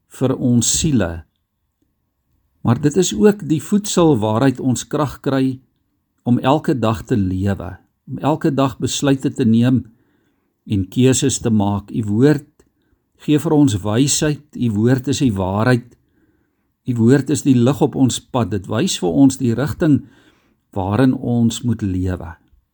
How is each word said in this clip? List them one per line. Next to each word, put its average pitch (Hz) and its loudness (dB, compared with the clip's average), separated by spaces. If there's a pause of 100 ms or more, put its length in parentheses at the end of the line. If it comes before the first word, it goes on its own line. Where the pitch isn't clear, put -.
(200)
vir 131 0
ons 120 2
siele. 92 0 (1400)
Maar - 0
dit 147 0
is 180 0
ook 202 2
die 151 -2
voedsel 180 2
waaruit 113 0
ons 127 -2
krag 147 -6
kry 131 -2 (680)
om 120 4
elke 151 0
dag 110 -2
te 127 0
lewe, 95 -2 (260)
om - -12
elke 151 0
dag 135 -2
besluite 139 -2
te 127 0
neem 117 2 (840)
en 98 -2
keuses 127 2
te 120 -2
maak. 101 0
U 120 -6
woord 131 0 (720)
gee 147 0
vir 165 -2
ons 143 4
wysheid, 135 -2 (100)
u 120 -2
woord 120 0
is 139 -2
die 131 0
waarheid. 104 -2 (920)
U 127 -2
woord 135 2
is 143 -2
die 139 4
lig 120 2
op 123 0
ons 135 0
pad. 110 -4
Dit 101 -6
wys 131 -2
vir 170 -2
ons 190 4
die 113 -2
rigting 143 0 (760)
waarin 104 0
ons 120 -2
moet 110 -2
lewe. 92 -4 (380)